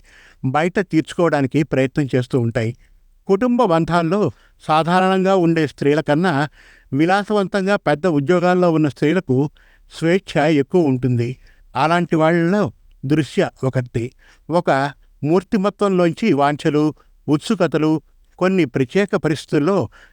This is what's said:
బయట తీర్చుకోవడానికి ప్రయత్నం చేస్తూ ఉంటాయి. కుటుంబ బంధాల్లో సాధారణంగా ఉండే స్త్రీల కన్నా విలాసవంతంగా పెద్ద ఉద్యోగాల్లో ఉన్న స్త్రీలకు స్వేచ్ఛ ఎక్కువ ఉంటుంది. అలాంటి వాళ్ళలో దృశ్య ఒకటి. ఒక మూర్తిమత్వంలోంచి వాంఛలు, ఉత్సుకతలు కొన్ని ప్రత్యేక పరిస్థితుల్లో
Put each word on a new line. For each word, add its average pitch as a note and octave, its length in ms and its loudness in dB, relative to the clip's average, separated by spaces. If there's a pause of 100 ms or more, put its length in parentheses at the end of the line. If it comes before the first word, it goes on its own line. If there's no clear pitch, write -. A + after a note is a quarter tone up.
(460)
బయట D3+ 340 -2
తీర్చుకోవడానికి D#3 840 0
ప్రయత్నం C3+ 520 -2
చేస్తూ B2+ 240 -2
ఉంటాయి. A#2 360 -2 (520)
కుటుంబ A#3+ 360 0
బంధాల్లో E3 680 0 (360)
సాధారణంగా F#3 680 2
ఉండే E3 320 2
స్త్రీల D3 340 0
కన్నా D3+ 480 0 (440)
విలాసవంతంగా G3 840 0
పెద్ద D3+ 320 -2
ఉద్యోగాల్లో F3 640 2
ఉన్న D#3 180 2
స్త్రీలకు D3 600 -2 (480)
స్వేచ్ఛ E3 480 0
ఎక్కువ D#3+ 400 2
ఉంటుంది. B2+ 520 -2 (380)
అలాంటి E3 400 0
వాళ్ళలో E3+ 560 2 (340)
దృశ్య D3 440 -2 (140)
ఒకటి. B2+ 480 -4 (380)
ఒక C#3+ 420 0 (320)
మూర్తిమత్వంలోంచి F#3+ 1120 0
వాంఛలు, D3 600 0 (340)
ఉత్సుకతలు D#3 720 0 (360)
కొన్ని F#3 280 0
ప్రత్యేక D#3+ 500 -2
పరిస్థితుల్లో D#3 760 -2 (240)